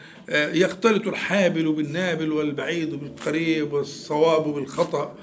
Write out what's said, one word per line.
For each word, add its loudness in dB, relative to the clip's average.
يختلط 2
الحابل 2
بالنابل -2
والبعيد -2
بالقريب -2
والصواب 2
بالخطأ -2